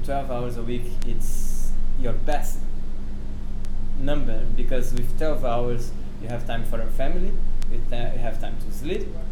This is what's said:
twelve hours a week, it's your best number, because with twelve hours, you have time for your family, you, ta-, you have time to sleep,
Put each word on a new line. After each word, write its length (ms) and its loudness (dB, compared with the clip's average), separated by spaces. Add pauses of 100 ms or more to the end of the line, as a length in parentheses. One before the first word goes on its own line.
twelve 260 -4
hours 260 -6
a 60 -6
week, 220 -4 (220)
it's 680 2 (280)
your 120 2
best 460 0 (1400)
number, 400 2 (160)
because 380 2
with 240 2
twelve 260 0
hours, 460 0 (320)
you 60 -8
have 180 -6
time 180 -2
for 140 0
your 100 0
family, 440 2 (400)
you, 80 4 (100)
ta-, 220 2
you 60 2
have 220 0
time 240 -2
to 80 -2
sleep, 340 -4 (260)